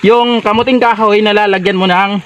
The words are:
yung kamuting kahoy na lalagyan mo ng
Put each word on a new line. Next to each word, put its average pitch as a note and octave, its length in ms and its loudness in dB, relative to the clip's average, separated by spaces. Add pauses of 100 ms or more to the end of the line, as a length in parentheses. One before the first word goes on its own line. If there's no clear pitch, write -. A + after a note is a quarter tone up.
yung A#3+ 400 0
kamuting A#3 400 0
kahoy G#3+ 400 0
na G#3 120 0
lalagyan G3 440 0
mo F#3 80 0
ng G3 400 0